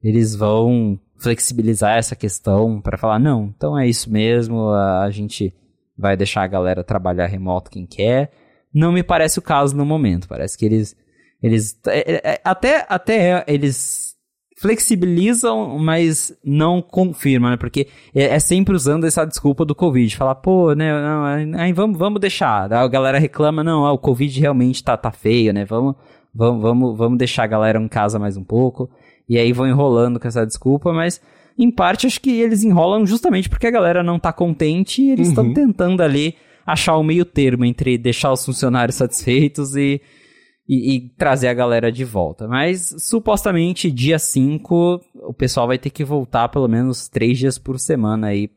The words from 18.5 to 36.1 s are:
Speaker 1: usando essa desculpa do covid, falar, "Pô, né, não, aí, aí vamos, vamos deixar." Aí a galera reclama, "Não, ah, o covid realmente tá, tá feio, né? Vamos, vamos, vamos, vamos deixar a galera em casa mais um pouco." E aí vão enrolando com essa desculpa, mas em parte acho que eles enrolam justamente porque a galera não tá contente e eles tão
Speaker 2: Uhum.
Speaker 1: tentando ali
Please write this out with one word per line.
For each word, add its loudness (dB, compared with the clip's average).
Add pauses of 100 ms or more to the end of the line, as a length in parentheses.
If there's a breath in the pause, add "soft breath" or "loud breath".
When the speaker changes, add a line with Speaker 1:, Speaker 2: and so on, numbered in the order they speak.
Speaker 1:
usando 0
essa 0
desculpa -2
do -4
covid, 2
falar, 0
"Pô, 2
né, 0
não, -2
aí, -2
aí 0
vamos, 0
vamos 0
deixar." 0
Aí 2
a 4
galera 2
reclama, 0
"Não, 2
ah, 2
o 0
covid -2
realmente 2
tá, 0
tá -6
feio, 2
né? -2
Vamos, -2 (380 soft breath)
vamos, 0
vamos, 2
vamos 2
deixar 0
a -4
galera 2
em -4
casa -2
mais -4
um -12
pouco." -2 (400 soft breath)
E 2
aí 2
vão 0
enrolando 2
com -8
essa -2
desculpa, -2
mas -2 (400 soft breath)
em 4
parte 2
acho -4
que 0
eles 2
enrolam 4
justamente 0
porque -2
a 0
galera 2
não 0
tá -2
contente 0
e 4
eles 2
tão 2
Speaker 2:
Uhum. 0
Speaker 1:
tentando 2
ali 0 (300 soft breath)